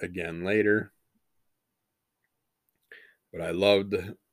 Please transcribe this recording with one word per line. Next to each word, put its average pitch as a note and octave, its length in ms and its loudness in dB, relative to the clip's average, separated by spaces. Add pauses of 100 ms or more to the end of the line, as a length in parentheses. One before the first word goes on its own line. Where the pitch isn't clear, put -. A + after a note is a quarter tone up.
again F2 420 -8
later. G#2 500 2 (2500)
But E2+ 80 -10
I E2 100 -4
loved G2 440 4 (380)